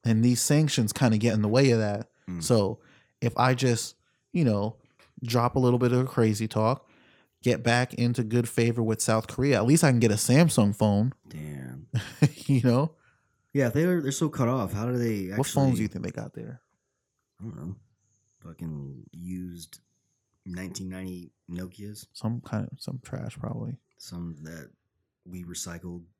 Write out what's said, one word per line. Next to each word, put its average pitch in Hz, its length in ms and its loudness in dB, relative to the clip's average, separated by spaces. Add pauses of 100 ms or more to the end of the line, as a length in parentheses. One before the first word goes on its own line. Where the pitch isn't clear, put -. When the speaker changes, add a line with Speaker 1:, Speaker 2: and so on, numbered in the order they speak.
Speaker 1:
And 113 200 4
these 123 180 4
sanctions 147 500 2
kinda 113 260 2
get 117 160 2
in 110 80 0
the 104 60 0
way 131 220 4
of 113 100 4
that. 104 300 -4 (180)
Speaker 2:
Mm. 87 140 -8
Speaker 1:
So 104 380 2 (400)
if 120 160 -2
I 127 180 4
just, 120 420 0 (360)
you 175 120 2
know, 107 320 0 (480)
drop 120 320 2
a - 20 2
little 123 200 4
bit 123 140 4
of 127 140 2
crazy 110 400 2
talk, 113 400 0 (560)
get 120 220 2
back 120 300 2
into 120 280 0
good 117 260 0
favor 117 340 0
with 110 180 -2
South 110 260 0
Korea, 135 300 0
at 101 100 2
least 151 180 6
I 139 60 6
can 120 100 4
get 110 100 6
a 104 40 4
Samsung 123 600 4
phone. 107 360 2 (160)
Speaker 2:
Damn. 73 640 -12
Speaker 1:
<laughs> - 540 0
You 131 160 4
know? 127 300 2 (640)
Speaker 2:
Yeah, 131 160 2
they're, 170 320 2
they're 135 100 -2
so 156 160 -2
cut 127 200 0
off. 120 240 0
How 104 140 -4
do 123 120 -2
they 104 360 -2
Speaker 1:
What 131 120 0
phones 135 300 2
do 107 60 -2
you 104 40 -2
Speaker 2:
actually - 20 -4
Speaker 1:
think - 160 -8
they - 60 -6 (120)
got - 120 -14
there? 113 260 -14 (800)
Speaker 2:
I - 40 -14
don't 113 120 -14
know. 90 200 -12 (680)
Fucking 73 580 -12 (100)
used 90 680 -14 (640)
nineteen 92 440 -10
ninety 92 440 -12 (180)
Nokias. 92 600 -12
Speaker 1:
Some 117 300 -6
kind 107 280 -6
of, - 100 -18
some 131 220 -12
trash, - 360 -12
probably. 113 380 -10 (220)
Speaker 2:
Some 170 440 -12
that 78 280 -18 (540)
we 90 200 -16
recycled 87 580 -12 (160)